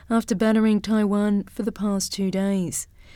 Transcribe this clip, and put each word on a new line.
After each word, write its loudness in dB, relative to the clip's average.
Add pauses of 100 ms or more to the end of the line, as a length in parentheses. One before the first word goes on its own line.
(100)
after 0
battering 4
Taiwan 0
for -8
the -2
past -4
two -2
days. -2 (280)